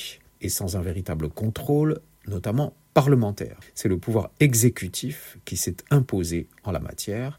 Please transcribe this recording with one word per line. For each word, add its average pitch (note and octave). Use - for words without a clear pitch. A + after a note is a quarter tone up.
et G2
sans F2+
un F2+
véritable E2+
contrôle, D3
notamment G#2+
parlementaire. C3
C'est -
le F#2
pouvoir G#2+
exécutif A#2+
qui -
s'est -
imposé F#2
en G#2
la D#2
matière B2